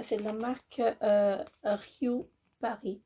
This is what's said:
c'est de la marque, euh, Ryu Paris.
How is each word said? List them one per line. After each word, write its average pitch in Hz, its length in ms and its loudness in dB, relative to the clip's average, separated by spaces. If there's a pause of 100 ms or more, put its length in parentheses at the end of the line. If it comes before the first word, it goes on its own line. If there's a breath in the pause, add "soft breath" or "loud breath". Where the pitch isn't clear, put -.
c'est 220 140 -2
de 208 80 -4
la 214 100 -2
marque, 240 480 -4 (200)
euh, 202 400 4 (200)
Ryu 240 600 -2 (360)
Paris. 214 460 -4